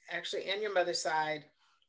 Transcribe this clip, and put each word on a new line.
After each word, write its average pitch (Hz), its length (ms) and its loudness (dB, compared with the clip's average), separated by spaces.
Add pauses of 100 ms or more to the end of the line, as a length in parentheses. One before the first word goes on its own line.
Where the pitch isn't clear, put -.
(100)
actually, 175 380 -4
and 202 120 0
your 208 140 -2
mother's 170 260 2
side, 156 440 0 (440)